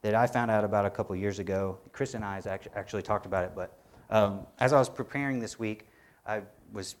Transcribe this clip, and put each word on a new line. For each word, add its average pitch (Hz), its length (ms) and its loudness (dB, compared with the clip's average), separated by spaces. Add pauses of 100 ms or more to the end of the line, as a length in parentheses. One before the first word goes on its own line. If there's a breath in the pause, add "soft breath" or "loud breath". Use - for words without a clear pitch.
that 107 120 2
I 120 120 6
found 120 240 0
out 107 140 4
about 101 220 4
a 101 40 2
couple 101 240 -4
years 98 240 -2
ago. 95 400 -2 (140)
Chris - 220 -4
and 110 100 -6
I 98 100 -6
has 95 120 -8
actu-, 98 280 -8
actually 101 280 -6
talked 104 240 -2
about 92 180 0
it, 92 100 -8
but, - 240 -10 (320 loud breath)
um, 101 360 4 (120)
as 127 140 4
I 147 60 8
was 127 100 6
preparing 139 500 -4
this 113 200 -8
week, 107 300 -6 (380 soft breath)
I 104 160 -4 (300)
was 98 280 -8